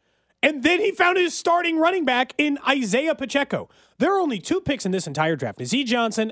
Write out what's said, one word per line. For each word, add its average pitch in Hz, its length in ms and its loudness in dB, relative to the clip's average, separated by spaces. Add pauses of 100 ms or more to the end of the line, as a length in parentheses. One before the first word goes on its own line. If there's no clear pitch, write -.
(420)
And 285 220 0
then 349 160 4
he 415 120 0
found 359 260 2
his 359 200 2
starting 339 420 0
running 339 260 2
back 254 320 0
in 294 280 0
Isaiah 269 500 2
Pacheco. 262 520 -4 (300)
There 370 180 2
are 392 60 2
only 262 180 -2
two 359 220 -4
picks 285 240 -4
in 185 80 -2
this 190 140 -4
entire 156 280 0
draft, 123 240 -6
Nazeeh 214 260 -2
Johnson 220 460 0